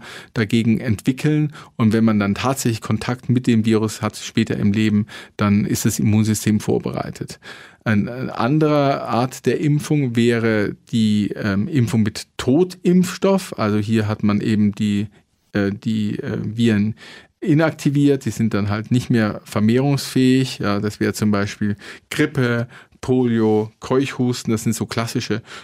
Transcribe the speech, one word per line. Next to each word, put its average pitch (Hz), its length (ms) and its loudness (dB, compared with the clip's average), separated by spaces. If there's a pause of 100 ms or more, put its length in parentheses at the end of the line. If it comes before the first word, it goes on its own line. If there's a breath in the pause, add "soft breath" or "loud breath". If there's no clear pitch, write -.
(340 loud breath)
dagegen 113 460 2
entwickeln. 143 760 -2 (220 loud breath)
Und 110 160 2
wenn 113 140 4
man 107 140 4
dann 101 140 2
tatsächlich 120 480 -2
Kontakt - 480 -4
mit 123 180 0
dem 113 180 4
Virus 110 360 0
hat 107 160 -2
später - 380 -2
im 110 160 0
Leben, 107 360 2 (280 loud breath)
dann 104 300 2
ist - 200 -2
das 110 140 -2
Immunsystem 107 640 2
vorbereitet. - 800 -6 (480 loud breath)
Ein, 104 220 0
eine 127 260 -8
andere 143 680 2
Art 120 420 -2
der 123 140 0
Impfung 147 560 0
wäre 113 600 2 (160)
die, 107 440 2
ähm, 101 320 -2
Impfung 117 340 0
mit - 240 -4 (120)
Totimpfstoff. 185 1200 2
Also 107 180 2
hier 107 300 0
hat 107 160 -4
man 104 180 2
eben 104 300 2
die, 104 340 -2 (480 soft breath)
äh, 101 180 0
die, 107 460 -4
äh, 113 240 -6
Viren 110 540 2 (460 loud breath)
inaktiviert, 147 840 2
die 110 60 -4
sind 110 240 -2
dann 101 140 -2
halt 104 200 -4
nicht 123 220 0
mehr 110 320 2
vermehrungsfähig. 131 1120 2
Ja, 101 220 -2
das 104 200 -4
wäre 107 140 0
zum 107 160 0
Beispiel 101 460 -2 (340 loud breath)
Grippe, 123 580 0 (340 loud breath)
Polio, 113 720 2 (100)
Keuchhusten, 127 680 -2
das 110 120 -2
sind 113 100 0
so - 140 -6
klassische 117 560 -4 (200 loud breath)